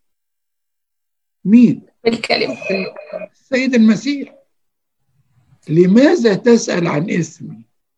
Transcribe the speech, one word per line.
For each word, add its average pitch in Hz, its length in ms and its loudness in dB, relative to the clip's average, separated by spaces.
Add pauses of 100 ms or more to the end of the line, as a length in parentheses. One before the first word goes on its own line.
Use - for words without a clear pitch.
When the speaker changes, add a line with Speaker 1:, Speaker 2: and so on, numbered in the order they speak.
(1400)
Speaker 1:
مين؟ 208 380 4 (240)
Speaker 2:
الكلمة. - 480 -4 (800)
Speaker 1:
السيد 262 420 -4
المسيح. 233 600 0 (1300)
"لماذا 214 680 2
تسأل 196 520 0
عن 175 240 -4
اسمي 147 540 -8 (340)